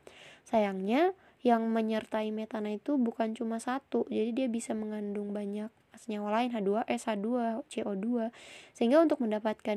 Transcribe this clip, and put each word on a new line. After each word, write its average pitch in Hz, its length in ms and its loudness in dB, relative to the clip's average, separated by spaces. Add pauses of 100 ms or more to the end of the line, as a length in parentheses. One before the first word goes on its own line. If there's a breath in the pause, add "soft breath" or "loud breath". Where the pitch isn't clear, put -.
(480 loud breath)
Sayangnya, 214 640 2 (320 soft breath)
yang 226 320 4
menyertai 220 560 -2
metana 214 400 -6
itu 214 240 -2
bukan 226 400 0
cuma 226 240 -4
satu, 247 480 -2
jadi 220 240 0
dia 262 160 0
bisa 233 240 -4
mengandung 208 640 -4
banyak 208 320 -6 (320)
senyawa 208 400 -2
lain, 247 160 0
H 208 80 -2
dua 202 240 2
S, 233 240 -2
H 208 80 -2
dua, 233 480 -2
C - 160 -6
O 202 160 -2
dua. 233 320 -2 (400 loud breath)
Sehingga 262 320 6
untuk 302 160 4
mendapatkan 214 580 -2